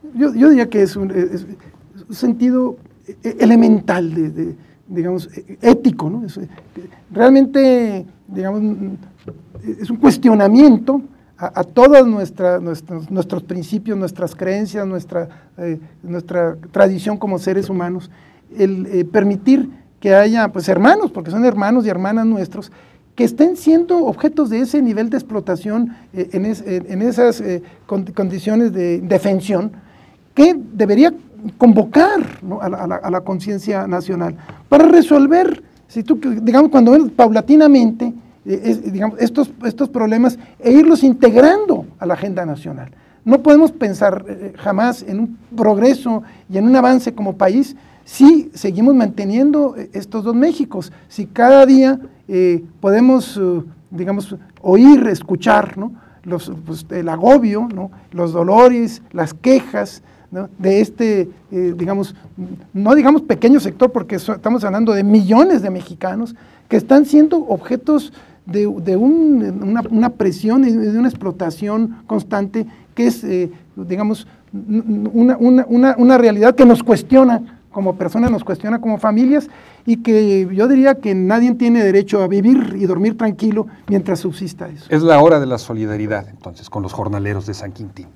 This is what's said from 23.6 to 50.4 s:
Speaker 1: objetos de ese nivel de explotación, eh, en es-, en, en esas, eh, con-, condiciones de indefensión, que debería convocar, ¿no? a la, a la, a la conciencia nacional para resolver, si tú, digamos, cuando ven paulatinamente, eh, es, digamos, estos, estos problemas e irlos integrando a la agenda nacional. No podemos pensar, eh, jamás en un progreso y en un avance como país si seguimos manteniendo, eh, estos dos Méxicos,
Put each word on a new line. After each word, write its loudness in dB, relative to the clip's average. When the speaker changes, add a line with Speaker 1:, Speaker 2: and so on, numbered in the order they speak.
Speaker 1:
objetos -4
de -4
ese -2
nivel -2
de -4
explotación, -6
eh, -8
en -4
es-, -8
en, -8
en -6
esas, 0
eh, -8
con-, -6
condiciones -4
de -4
indefensión, -4
que 6
debería 0
convocar, 2
¿no? -12
a -8
la, -8
a -10
la, -6
a -10
la -2
conciencia -6
nacional -6
para 6
resolver, 4
si -10
tú, -2
digamos, 4
cuando 4
ven 4
paulatinamente, 4
eh, -6
es, -4
digamos, -6
estos, -2
estos -4
problemas -2
e 0
irlos 6
integrando 2
a -10
la -2
agenda -8
nacional. -12
No 2
podemos 6
pensar, -4
eh, -14
jamás -4
en -8
un -8
progreso 0
y -4
en 0
un 4
avance 0
como -8
país 0
si 4
seguimos 0
manteniendo, 0
eh, -14
estos -10
dos -4
Méxicos, -2